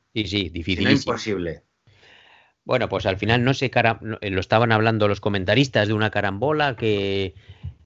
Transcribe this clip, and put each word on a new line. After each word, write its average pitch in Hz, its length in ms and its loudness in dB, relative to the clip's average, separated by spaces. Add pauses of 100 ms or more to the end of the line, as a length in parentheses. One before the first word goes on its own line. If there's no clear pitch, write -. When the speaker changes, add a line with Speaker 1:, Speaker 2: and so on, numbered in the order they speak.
(140)
Speaker 1:
Sí, 107 100 -2
sí, 90 40 -6
Speaker 2:
Si 101 200 -2
no, 76 40 -12
Speaker 1:
dificilísimo. 98 600 0
Speaker 2:
imposible. 92 500 -6 (1040)
Speaker 1:
Bueno, 120 240 -2
pues 90 180 -2
al 95 100 0
final 113 280 2
no 135 100 4
sé, 135 160 -2
cara, 117 320 2
no, 110 180 -8
eh, 104 100 -6
lo 95 100 0
estaban 113 320 4
hablando 110 360 2
los 98 120 0
comentaristas 104 680 2
de 110 60 0
una 107 160 0
carambola 120 640 -2
que, 98 600 -2 (520)